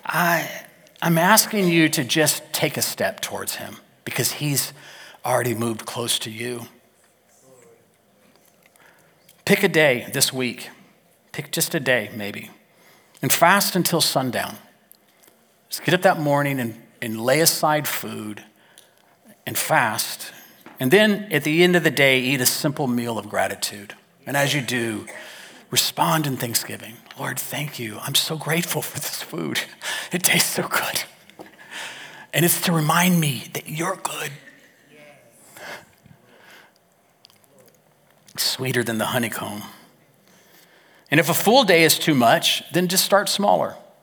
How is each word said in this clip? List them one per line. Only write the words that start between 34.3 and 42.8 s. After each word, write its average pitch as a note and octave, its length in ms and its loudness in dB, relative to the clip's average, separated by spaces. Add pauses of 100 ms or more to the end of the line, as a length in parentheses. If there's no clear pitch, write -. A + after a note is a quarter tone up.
Yes. - 680 -20 (2750)
Sweeter B2+ 480 -2
than A2 160 -2
the G#2+ 80 0
honeycomb. G#2+ 560 -4 (1500)
And C#3+ 100 4
if D3+ 80 2
a E3+ 60 0
full B3 300 4
day E3+ 200 6
is D3+ 140 4
too - 160 0
much, C3+ 480 4 (100)
then F3+ 160 2